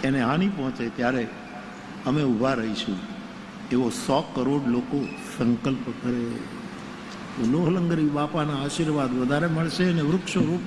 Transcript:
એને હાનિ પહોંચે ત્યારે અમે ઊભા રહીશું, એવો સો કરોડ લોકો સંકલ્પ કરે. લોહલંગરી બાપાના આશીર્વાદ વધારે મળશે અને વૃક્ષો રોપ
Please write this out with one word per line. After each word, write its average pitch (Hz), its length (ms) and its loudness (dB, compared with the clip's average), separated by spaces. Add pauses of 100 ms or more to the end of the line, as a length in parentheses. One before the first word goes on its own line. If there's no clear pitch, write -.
એને 135 180 4
હાનિ 156 260 4
પહોંચે 131 400 -2
ત્યારે 123 400 0 (760)
અમે 147 160 2
ઊભા 131 320 4
રહીશું, 110 440 -2 (720)
એવો 123 180 4
સો 139 300 2 (140)
કરોડ 135 340 2
લોકો 123 380 0 (320)
સંકલ્પ 120 520 0 (120)
કરે. 120 280 -2 (1160)
લોહલંગરી 170 580 4
બાપાના 147 580 0
આશીર્વાદ 143 500 0
વધારે 131 340 2
મળશે 165 380 2
અને 170 180 4
વૃક્ષો 180 380 2
રોપ 165 260 2